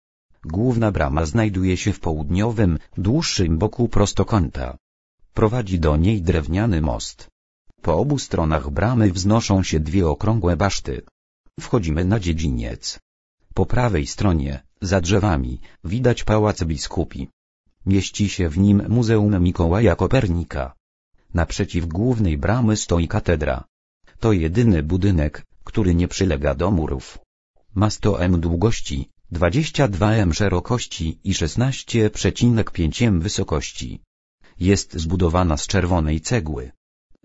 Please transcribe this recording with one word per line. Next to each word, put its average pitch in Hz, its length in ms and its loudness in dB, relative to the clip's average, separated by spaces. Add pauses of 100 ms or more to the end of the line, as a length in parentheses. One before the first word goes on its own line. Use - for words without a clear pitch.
(440)
Główna 110 480 0
brama 78 320 0
znajduje 92 520 0
się 101 160 -2
w - 80 -6
południowym, 87 800 0 (200)
dłuższym 98 600 0
boku 117 300 0
prostokąta. 78 880 0 (580)
Prowadzi 104 460 0
do 78 160 4
niej 95 260 2
drewniany 82 580 0
most. - 480 -4 (540)
Po 82 160 2
obu 139 200 0
stronach 78 520 -2
bramy 104 420 2
wznoszą 98 500 2
się 85 180 0
dwie 80 280 0
okrągłe 90 480 0
baszty. 76 460 -4 (580)
Wchodzimy 80 440 -2
na 104 160 2
dziedziniec. 71 800 -4 (560)
Po 95 120 2
prawej 98 400 0
stronie, 71 560 -2 (180)
za 95 200 0
drzewami, 85 600 0 (240)
widać 120 400 0
Pałac 107 400 2
Biskupi. 78 640 -6 (580)
Mieści 95 420 0
się 87 200 -2
w 76 100 -2
nim 101 300 6
Muzeum 107 540 2
Mikołaja 87 540 2
Kopernika. 85 800 -2 (600)
Naprzeciw 85 520 -2
głównej 95 520 0
bramy 107 380 2
stoi 85 320 0
katedra. 73 560 -2 (560)
To 113 120 2
jedyny 90 500 2
budynek, 85 640 0 (200)
który 92 300 0
nie 87 140 2
przylega 73 460 -2
do 87 160 -2
murów. 69 480 -4 (560)
Ma 104 160 2
sto - 320 0
m 90 180 2
długości, 85 680 -2 (200)
dwadzieścia 110 580 0
dwa 104 240 0
m 95 220 2
szerokości 90 920 -2
i 92 100 -2
szesnaście 113 760 0
przecinek 110 600 2
pięć 80 320 -2
m 101 180 4
wysokości. - 800 -4 (600)
Jest 95 340 2
zbudowana 85 640 0
z - 100 -6
czerwonej 85 540 0
cegły. 76 520 -6 (520)